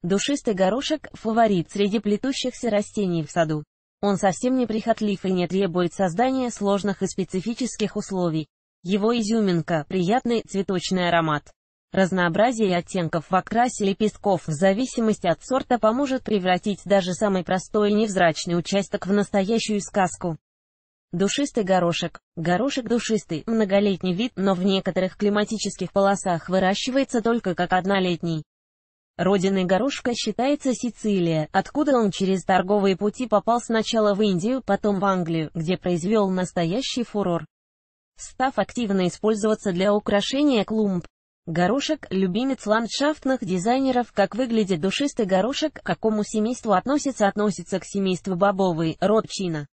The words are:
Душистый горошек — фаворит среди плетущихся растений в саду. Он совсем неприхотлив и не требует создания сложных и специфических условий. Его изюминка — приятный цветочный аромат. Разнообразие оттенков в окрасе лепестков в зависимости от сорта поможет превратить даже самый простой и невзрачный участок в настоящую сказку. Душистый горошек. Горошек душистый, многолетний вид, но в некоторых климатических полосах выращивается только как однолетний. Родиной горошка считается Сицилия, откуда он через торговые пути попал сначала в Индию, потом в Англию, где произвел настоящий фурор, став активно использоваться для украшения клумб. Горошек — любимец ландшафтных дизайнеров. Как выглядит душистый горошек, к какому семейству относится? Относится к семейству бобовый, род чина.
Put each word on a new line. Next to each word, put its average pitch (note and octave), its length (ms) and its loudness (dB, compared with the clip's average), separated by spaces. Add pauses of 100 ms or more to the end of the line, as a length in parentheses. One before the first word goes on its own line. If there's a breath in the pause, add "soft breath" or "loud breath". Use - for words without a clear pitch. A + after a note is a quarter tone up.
Душистый G3+ 500 0
горошек — G#3 600 0
фаворит G#3+ 560 2
среди G3+ 300 0
плетущихся B3 680 -2
растений G3+ 560 0
в C#3+ 60 -12
саду. D#3 340 -2 (380)
Он G3+ 160 2
совсем B3 400 2
неприхотлив A3 640 -2
и F#3+ 80 0
не F3+ 160 0
требует F3+ 460 0
создания A#3+ 560 0
сложных G3+ 520 -2
и F#3+ 40 -2
специфических G#3 920 -4
условий. F3 500 -2 (360)
Его G#3 360 2
изюминка — F#3+ 720 0
приятный G#3+ 540 0
цветочный F#3 680 -2
аромат. D#3+ 420 0 (420)
Разнообразие F#3+ 840 2
оттенков E3+ 540 -4
в F#3+ 40 2
окрасе G#3+ 520 0
лепестков G3 600 0
в D#3+ 60 -4
зависимости G3 760 0
от D#3+ 140 0
сорта B3+ 360 0
поможет B3+ 460 0
превратить F#3 600 0
даже F3+ 300 2
самый F#3+ 280 0
простой G#3 500 0
и - 20 2
невзрачный F3+ 640 0
участок G3 480 -2
в F#3+ 80 0
настоящую G#3 680 0
сказку. F3+ 560 -2 (760)
Душистый G3+ 520 0
горошек. F3 560 0 (160)
Горошек G#3 500 -2
душистый, G#3+ 600 -2
многолетний G3+ 680 2
вид, A#3 220 -2
но F#3+ 180 2
в F3+ 80 -4
некоторых F#3+ 540 0
климатических G#3 720 -2
полосах G3 580 0
выращивается G3+ 720 0
только A3 360 0
как F3+ 160 -2
однолетний. F3+ 720 0 (720)
Родиной F#3+ 480 2
горошка A#3 500 0
считается B3+ 580 -2
Сицилия, F3+ 800 0
откуда C4+ 460 0
он G#3+ 160 2
через F#3+ 320 -2
торговые F#3+ 520 2
пути G#3+ 300 -4
попал A3+ 340 2
сначала A3 540 0
в G3+ 80 0
Индию, G#3 420 0
потом G3+ 360 0
в G3+ 40 0
Англию, E3+ 480 0
где E3+ 240 -2
произвел F#3+ 540 0
настоящий F#3 720 -2
фурор, F3 420 -2 (720)
став - 440 -4
активно G3 480 0
использоваться G#3+ 640 0
для F#3 200 2
украшения G#3+ 720 2
клумб. G3+ 440 -2 (360)
Горошек — G3 640 0
любимец G3+ 560 -2
ландшафтных B3+ 800 0
дизайнеров. A#3+ 680 0
Как G3 240 0
выглядит A3 440 0
душистый G#3 460 -2
горошек, G#3 460 0
к - 100 -18
какому G#3+ 400 -2
семейству A3 480 -2
относится? A#3+ 560 0
Относится G3 540 -2
к - 40 -16
семейству F#3+ 520 -2
бобовый, F3+ 640 0
род G#3 280 2
чина. D#3+ 460 -6